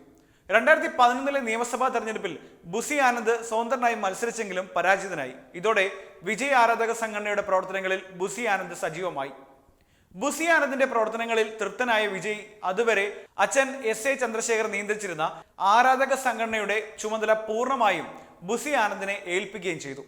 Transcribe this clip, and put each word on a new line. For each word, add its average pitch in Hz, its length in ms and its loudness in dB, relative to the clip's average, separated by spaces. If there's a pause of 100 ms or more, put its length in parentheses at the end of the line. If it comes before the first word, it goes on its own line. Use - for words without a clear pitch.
(520)
രണ്ടായിരത്തി 262 360 6 (120)
പതിനൊന്നിലെ 269 400 4
നിയമസഭാ 233 480 -2
തെരഞ്ഞെടുപ്പിൽ 214 520 -4 (240)
ബുസി 220 300 -4
ആനന്ദ് 240 500 2
സ്വതന്ത്രനായി 233 520 0
മത്സരിച്ചെങ്കിലും 196 800 -4
പരാജിതനായി. 180 560 0 (240)
ഇതോടെ 190 360 2 (320)
വിജയ് 220 280 -2
ആരാധക 233 400 4
സംഘടനയുടെ 208 500 -2
പ്രവർത്തനങ്ങളിൽ 190 680 0
ബുസി 190 320 -6
ആനന്ദ് 190 340 -2
സജീവമായി. 160 560 -4 (840)
ബുസി 277 280 -2
ആനന്ദിന്റെ 285 420 4
പ്രവർത്തനങ്ങളിൽ 226 760 0
തൃപ്തനായ 214 460 0
വിജയ് 196 280 -4 (280)
അതുവരെ 202 640 0 (140)
അച്ഛൻ 262 460 2
എസ് 220 220 -2
എ 277 80 2
ചന്ദ്രശേഖർ 220 520 0
നിയന്ത്രിച്ചിരുന്ന 202 760 -4 (160)
ആരാധക 254 540 6
സംഘടനയുടെ 220 840 -2
ചുമതല 214 340 0
പൂർണ്ണമായും 220 760 0 (340)
ബുസി 233 280 -2
ആനന്ദിനെ 202 560 0
ഏൽപ്പിക്കുകയും 180 540 -4
ചെയ്തു. 135 280 -12